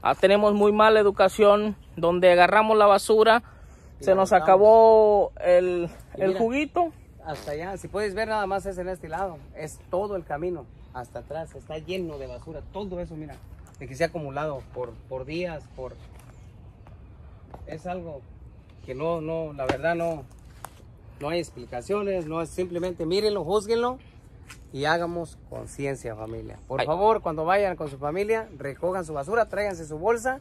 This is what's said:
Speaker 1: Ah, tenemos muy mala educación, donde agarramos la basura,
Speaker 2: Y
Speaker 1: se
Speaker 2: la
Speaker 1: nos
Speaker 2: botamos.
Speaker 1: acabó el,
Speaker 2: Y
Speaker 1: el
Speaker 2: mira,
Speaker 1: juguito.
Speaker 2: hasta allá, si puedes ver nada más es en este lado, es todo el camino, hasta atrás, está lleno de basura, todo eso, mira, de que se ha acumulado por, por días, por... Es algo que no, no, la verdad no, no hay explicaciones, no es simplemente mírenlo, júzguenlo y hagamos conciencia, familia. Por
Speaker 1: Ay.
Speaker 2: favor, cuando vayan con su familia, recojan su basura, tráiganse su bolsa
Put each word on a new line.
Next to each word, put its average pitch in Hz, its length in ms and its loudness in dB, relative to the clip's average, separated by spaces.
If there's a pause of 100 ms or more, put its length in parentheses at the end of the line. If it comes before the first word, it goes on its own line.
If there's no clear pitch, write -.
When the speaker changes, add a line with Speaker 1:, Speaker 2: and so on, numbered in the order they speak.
Speaker 1:
Ah, 135 140 2
tenemos 208 380 4
muy 208 180 4
mala 214 280 6
educación, 202 760 4 (200)
donde 175 360 4
agarramos 202 460 6
la 208 100 8
basura, 220 560 6 (560)
Speaker 2:
Y - 40 -14
Speaker 1:
se 190 80 2
Speaker 2:
la 185 40 6
Speaker 1:
nos 190 160 2
Speaker 2:
botamos. 180 120 6
Speaker 1:
acabó 214 960 8
el, 180 500 2 (280)
Speaker 2:
Y - 40 -4
Speaker 1:
el 190 80 0
Speaker 2:
mira, 190 100 -2
Speaker 1:
juguito. 294 520 -2 (340)
Speaker 2:
hasta 151 260 -12
allá, 175 260 -8
si 165 100 -14
puedes 196 260 -6
ver 220 140 -4
nada 214 200 -2
más 190 180 -4
es 190 120 -8
en 180 120 -8
este 180 200 -12
lado, 175 280 -8 (180)
es 151 240 -14 (100)
todo 202 260 -4
el 170 100 -8
camino, 156 400 -8 (280)
hasta 123 260 -14
atrás, 156 360 -12
está 156 220 -14
lleno 160 400 -8
de 135 100 -12
basura, 139 340 -16 (120)
todo 190 260 -10
eso, 160 160 -12
mira, 151 200 -14 (440)
de 135 80 -14
que 131 80 -14
se 143 80 -2
ha 165 40 0
acumulado 143 540 -8 (120)
por, 123 180 -10 (160)
por 131 180 -12
días, 160 380 -8 (120)
por... 127 180 -14 (1700)
Es 160 200 -14
algo 165 340 -12 (640)
que 127 100 -12
no, 165 260 -4
no, 160 320 -8
la 135 120 -6
verdad 143 300 -2
no, 165 280 -4 (960)
no 143 100 -8
hay 175 100 -2
explicaciones, 175 840 -6
no 160 160 -6
es 156 80 -6
simplemente 175 560 -6
mírenlo, 202 380 -2
júzguenlo 226 560 -2 (760)
y 135 120 -6
hagamos 170 520 -4 (120)
conciencia, 123 680 -10
familia. 110 420 -12 (100)
Por 131 140 -4
Speaker 1:
Ay. 120 60 -2
Speaker 2:
favor, 202 340 2
cuando 160 240 -4
vayan 190 300 0
con 151 140 -10
su 139 100 -14
familia, 208 580 -4
recojan 170 480 -6
su 151 80 -12
basura, 196 340 -2
tráiganse 190 380 -6
su 156 140 -12
bolsa 233 420 -2